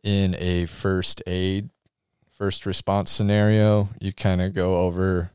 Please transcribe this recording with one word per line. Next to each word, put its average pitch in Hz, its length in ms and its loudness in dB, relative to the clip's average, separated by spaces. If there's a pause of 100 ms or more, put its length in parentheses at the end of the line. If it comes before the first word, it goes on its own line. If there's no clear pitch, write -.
in 98 340 2
a 87 280 0
first - 600 -4
aid, 95 440 -4 (680)
first 98 300 -4
response 98 440 -2
scenario, 104 760 4 (120)
you 98 120 -4
kinda 92 380 0
go 90 320 2
over 90 520 0